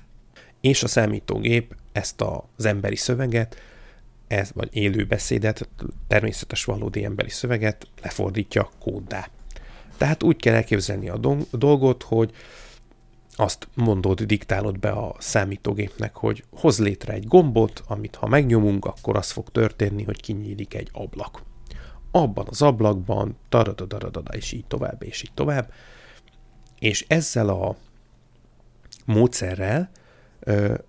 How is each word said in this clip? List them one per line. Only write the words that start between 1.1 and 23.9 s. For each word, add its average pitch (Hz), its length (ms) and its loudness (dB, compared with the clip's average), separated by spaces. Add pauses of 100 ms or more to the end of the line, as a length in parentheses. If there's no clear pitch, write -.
ezt - 280 -4
az 104 440 -4
emberi 104 320 0
szöveget, 120 600 0 (680)
ez, 98 280 -2
vagy - 220 -6
élő 104 280 2
beszédet, 107 640 0 (400)
természetes 107 560 0
valódi 104 400 -4
emberi 104 260 -4
szöveget 110 560 -2 (160)
lefordítja 98 760 -2
kóddá. 98 500 -8 (680)
Tehát 143 260 2
úgy 165 140 6
kell 113 180 4
elképzelni 101 540 -2
a - 80 -6
dong-, 139 340 0
dolgot, 131 520 2
hogy 113 300 0 (1040)
azt - 380 -2
mondod, 101 480 2
diktálod 101 560 0
be 101 120 -2
a 107 280 -6
számítógépnek, 101 960 -2
hogy 110 340 -2
hoz 123 280 2
létre 104 340 0
egy 101 140 -6
gombot, 117 600 6
amit 107 280 -6
ha - 120 -4
megnyomunk, 110 580 4
akkor - 320 -2
az 101 140 -2
fog - 200 -10
történni, 104 520 0
hogy 98 180 -6
kinyílik 104 540 -8
egy - 180 -8
ablak. - 500 -10 (680)
Abban 117 400 2
az - 120 -2
ablakban 107 760 2 (120)
taradadaradada, 101 840 -2